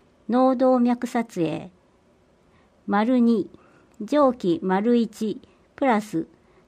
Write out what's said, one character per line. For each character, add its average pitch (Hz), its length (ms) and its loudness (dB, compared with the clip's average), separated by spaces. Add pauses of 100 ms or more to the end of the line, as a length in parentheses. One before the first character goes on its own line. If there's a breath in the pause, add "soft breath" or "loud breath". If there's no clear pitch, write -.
(280)
脳 254 280 2
動 254 240 2
脈 240 260 0
撮 226 340 -6
影。 160 300 -6 (1160 soft breath)
丸 220 340 0
二、 233 280 2 (540 soft breath)
上 262 320 2
記 175 280 -2
丸 202 340 0
一、 220 440 -4 (340 soft breath)
プ 285 120 -2
ラ 214 160 2
ス、 165 240 -6 (420 soft breath)